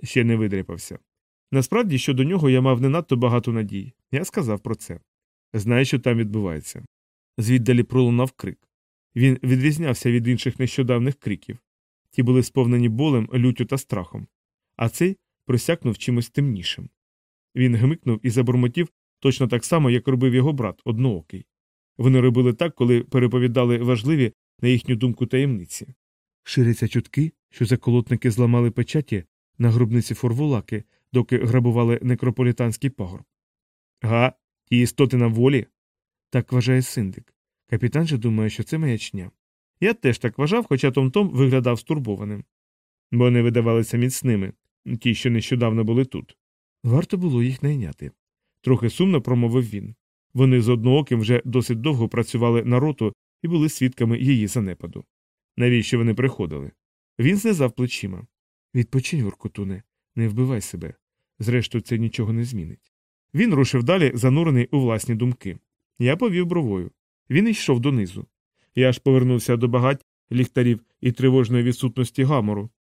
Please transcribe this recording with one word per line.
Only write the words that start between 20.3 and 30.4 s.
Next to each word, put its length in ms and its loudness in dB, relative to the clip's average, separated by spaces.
його 180 2
брат, 320 -6
одноокий. 600 -4
Вони 220 4
робили 320 4
так, 220 -4
коли 260 2
переповідали 760 0
важливі, 540 0
на 80 2
їхню 280 2
думку, 300 -2
таємниці. 680 -4
Ширяться 460 0
чутки, 440 -2
що 140 -4
заколотники 680 0
зламали 400 2
печаті 540 -4
на 120 2
гробниці 440 2
Форвулаки 720 -2